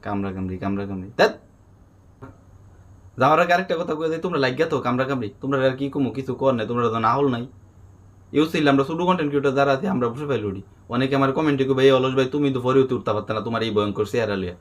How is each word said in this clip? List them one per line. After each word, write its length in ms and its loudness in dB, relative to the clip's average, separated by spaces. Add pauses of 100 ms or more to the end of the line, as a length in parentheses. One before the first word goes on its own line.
কামড়া 320 -4
কামড়ি, 240 -6
কামড়া 280 -4
কামড়ি। 320 -10
ধ্যাৎ। 160 2 (1900)
যাওয়ার 200 4
আগে 140 4
আরেকটা 240 0
কথা 180 -4
কয়ে 140 -4
দেই, 100 -4
তোমরা 200 -2
লাগিয়া 280 0
তো 120 -2
কামড়া 260 -2
কামড়ি, 240 -4 (120)
তোমরা 240 -2
আর 120 2
কি 120 -4
কমো, 220 0
কিছু 240 -6
কর 180 2
নাই, 140 -2
তোমরা 220 0
তো 100 -2
নাহল 280 2
নাই। 200 -2 (840)
এও 140 4
ছিল 240 0
আমরা 140 4
ছোট 180 -4
কনটেন্ট 300 0
ক্রিয়েটর 240 2
যারা 160 4
আছে 160 0
আমরা 220 0
বসে 160 -8
পাইল 200 -2
উঠি। 160 -6 (280)
অনেকে 260 0
আমার 180 2
কমেন্টে 300 0
কই, 100 2
"ভাই 180 6
অলস 240 4
ভাই, 100 4
তুমি 280 0
তো 80 -2
পরে 200 4
উঠতে 320 0
পারতে 200 -4
না, 80 -2
তোমার 220 -4
এই 80 -2
ভয়ঙ্কর 340 0
চেহারা 300 -2
লিয়া।" 260 -6